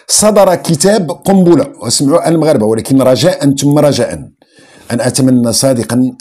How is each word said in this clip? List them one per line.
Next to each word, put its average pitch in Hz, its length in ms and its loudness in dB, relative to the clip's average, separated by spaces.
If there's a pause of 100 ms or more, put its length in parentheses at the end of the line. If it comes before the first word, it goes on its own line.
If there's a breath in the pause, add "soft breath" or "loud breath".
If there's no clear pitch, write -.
صدر 196 460 2
كتاب 170 560 -2
قنبله، 175 640 2 (100)
واسمعوا 143 460 -2
المغاربه، 156 380 0
ولكن 110 360 0
رجاء 139 520 0
ثم 143 240 0
رجاء 139 340 0 (800 soft breath)
ان 117 80 -4
اتمنى 127 520 0
صادقا 123 680 -2